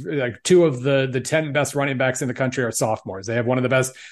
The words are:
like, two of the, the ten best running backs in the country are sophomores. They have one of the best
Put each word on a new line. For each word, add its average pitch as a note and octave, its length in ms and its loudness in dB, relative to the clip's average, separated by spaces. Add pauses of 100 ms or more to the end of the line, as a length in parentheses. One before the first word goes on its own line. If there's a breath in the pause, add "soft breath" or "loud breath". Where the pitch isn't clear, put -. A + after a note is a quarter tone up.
like, C3 380 -4
two F3+ 220 6
of B2+ 180 0
the, C3+ 280 2
the B2+ 80 -2
ten D#3 320 -2
best C#3 240 0
running C#3 220 -2
backs B2+ 240 0
in C3+ 80 -2
the B2 40 -4
country C3 300 -2
are A2+ 80 -2
sophomores. G#2+ 560 -4
They A2+ 80 -2
have A#2+ 100 0
one B2+ 120 0
of B2+ 60 0
the B2 60 0
best C3 240 2 (180 loud breath)